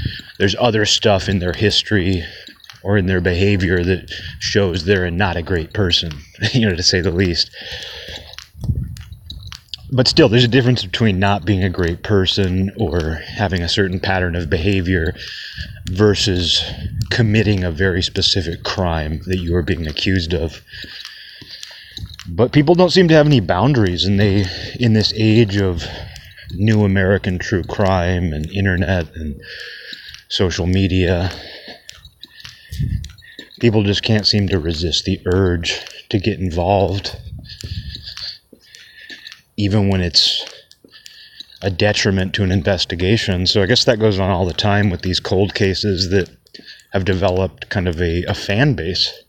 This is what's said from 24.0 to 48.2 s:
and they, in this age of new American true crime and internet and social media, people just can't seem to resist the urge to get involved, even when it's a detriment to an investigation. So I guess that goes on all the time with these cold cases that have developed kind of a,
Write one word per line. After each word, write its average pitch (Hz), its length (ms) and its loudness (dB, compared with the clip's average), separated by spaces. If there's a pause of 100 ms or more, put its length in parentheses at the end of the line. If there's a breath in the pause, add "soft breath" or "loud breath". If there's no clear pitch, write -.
and 98 160 2
they, 101 260 4 (320 loud breath)
in 117 140 2
this 107 240 2
age 110 400 4
of 92 300 0 (680 loud breath)
new 107 320 2
American 95 560 2
true 87 240 -2
crime 90 680 0
and 76 180 -6
internet 92 640 0
and 76 240 -8 (880 loud breath)
social 87 400 -2
media, 92 640 2 (2250 loud breath)
people 110 220 4
just 101 200 0
can't 107 240 2
seem 101 220 2
to 95 100 2
resist 80 460 -2
the 92 200 -2
urge 90 540 0 (300 loud breath)
to 107 100 0
get 92 200 -2
involved, 92 760 0 (2500 loud breath)
even 101 340 2
when 95 120 2
it's - 440 0 (1160 loud breath)
a 98 100 -2
detriment 95 640 2
to 104 80 0
an 92 80 2
investigation. 92 960 0
So 104 160 2
I - 20 2
guess 120 200 2
that 117 140 2
goes 107 200 2
on 95 100 2
all 95 160 2
the 82 80 -2
time 101 360 2
with 87 120 -2
these 92 180 -2
cold 98 360 0
cases 95 560 0
that 95 180 2 (600 loud breath)
have 95 140 -2
developed 92 640 -2
kind 90 180 -2
of 82 140 -2
a, 85 260 0